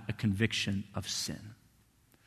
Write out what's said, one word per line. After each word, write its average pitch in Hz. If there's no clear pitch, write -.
a -
conviction 101
of 95
sin. -